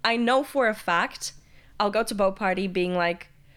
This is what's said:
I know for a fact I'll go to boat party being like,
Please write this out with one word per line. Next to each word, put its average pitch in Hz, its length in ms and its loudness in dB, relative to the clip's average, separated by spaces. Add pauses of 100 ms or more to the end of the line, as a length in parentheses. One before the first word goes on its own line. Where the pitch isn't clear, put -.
I 233 140 2
know 240 260 2
for 277 240 0
a 214 80 2
fact - 580 -2 (460)
I'll 208 100 2
go 214 140 0
to 226 120 -6
boat 196 220 2
party 190 300 0
being 180 280 0
like, 175 320 -2 (300)